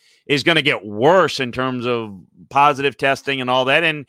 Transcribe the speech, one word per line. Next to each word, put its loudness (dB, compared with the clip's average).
is 0
gonna 2
get 0
worse 2
in -6
terms -4
of -6
positive 2
testing -2
and -6
all 2
that. 2
And, -4